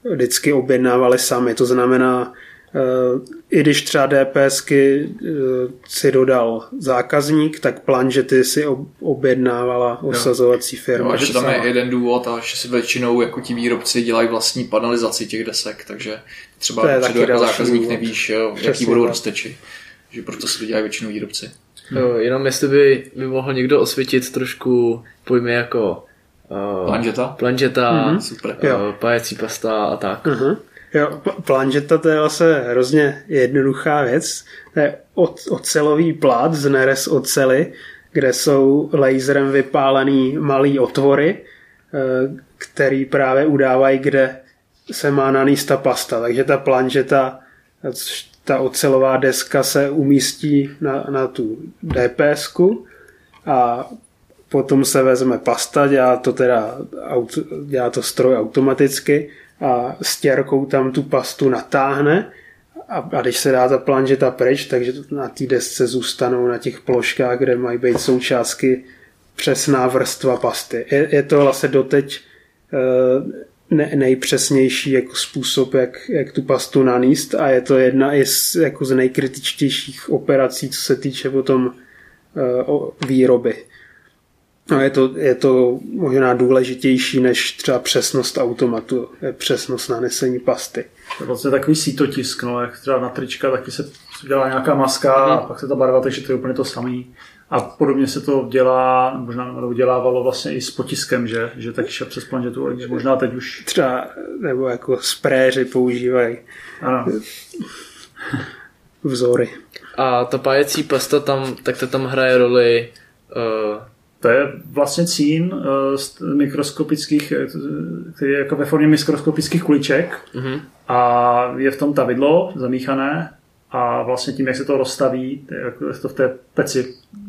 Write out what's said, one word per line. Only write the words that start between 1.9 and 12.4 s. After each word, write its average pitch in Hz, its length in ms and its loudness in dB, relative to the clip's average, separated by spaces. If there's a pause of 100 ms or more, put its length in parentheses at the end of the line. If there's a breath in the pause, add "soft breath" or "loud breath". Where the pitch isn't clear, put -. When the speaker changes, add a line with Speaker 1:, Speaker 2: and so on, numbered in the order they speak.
Speaker 1:
eh, 156 40 -2 (720)
i 165 100 4
když 143 220 4
třeba 139 240 2
D 139 180 4
P 139 200 2
S 135 160 0
ky, 139 480 2 (180)
eh, - 20 -6 (600)
si - 240 0
dodal 123 560 2 (100)
zákazník, 151 840 0
tak - 220 -2
planžety 131 600 2
si 147 220 -2
ob-, 139 220 -4 (120)
objednávala 123 1000 0
Speaker 2:
Jo. - 60 -4
Speaker 1:
osazovací 123 680 0
firma. 120 320 -2
Speaker 3:
Jo, - 40 0
a - 40 0
že 139 160 0
tam 127 160 0
je 135 60 2
Speaker 1:
Sama. 120 120 -2
Speaker 3:
jeden 123 240 0
důvod 123 380 0
a 117 120 -4